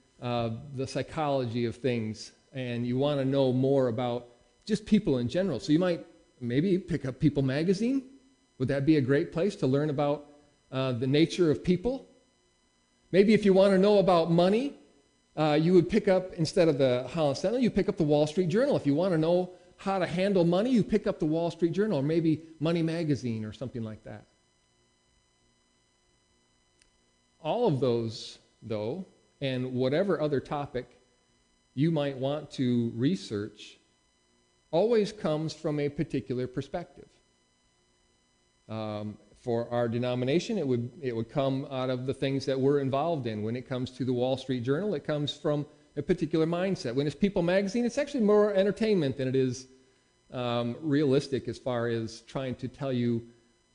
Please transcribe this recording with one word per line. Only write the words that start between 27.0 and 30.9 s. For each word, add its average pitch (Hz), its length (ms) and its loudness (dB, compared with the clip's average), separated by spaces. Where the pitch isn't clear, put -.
All 214 280 0
of 143 120 2
those, 117 600 -2
though, 113 420 -6
and 127 320 -4
whatever 143 460 0
other 147 200 0
topic 143 600 -8